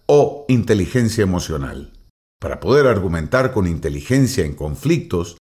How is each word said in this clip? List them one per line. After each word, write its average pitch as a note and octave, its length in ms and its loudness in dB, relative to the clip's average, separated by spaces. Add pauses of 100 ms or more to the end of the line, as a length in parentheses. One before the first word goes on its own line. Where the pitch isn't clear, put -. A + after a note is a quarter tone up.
o C#3+ 420 2
inteligencia A2 760 2
emocional. D#2+ 680 -4 (480)
Para C#2 200 -8
poder C3+ 260 4
argumentar G2 680 0
con G2+ 140 0
inteligencia E2+ 760 0
en D2 100 -4
conflictos, E2+ 840 -4 (120)